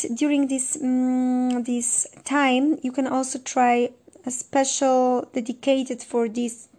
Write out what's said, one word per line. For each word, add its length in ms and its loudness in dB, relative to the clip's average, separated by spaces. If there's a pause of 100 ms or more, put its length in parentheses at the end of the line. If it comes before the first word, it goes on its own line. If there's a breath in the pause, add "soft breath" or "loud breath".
(160)
during 320 2
this, 280 -4
mm, 880 0
this 440 -2 (160)
time, 580 2
you 80 -2
can 160 -2
also 320 -2
try 520 2 (360)
a 60 -6
special 1000 0
dedicated 680 -2
for 260 -2
this 380 -6 (120)